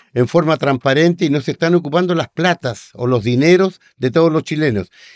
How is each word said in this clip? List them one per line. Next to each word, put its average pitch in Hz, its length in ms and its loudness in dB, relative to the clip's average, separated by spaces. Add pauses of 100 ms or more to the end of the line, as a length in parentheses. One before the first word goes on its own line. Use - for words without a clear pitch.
(140)
en 120 140 0
forma 160 280 2
transparente 151 680 0
y 143 40 -2
no 143 120 0
se 151 100 -6
están 170 220 0
ocupando 175 400 -2
las 147 140 -4
platas 165 680 -4
o 123 120 -6
los 123 160 0
dineros 170 580 2 (180)
de 131 120 -2
todos 165 220 2
los 156 120 -2
chilenos. 139 460 -4 (260)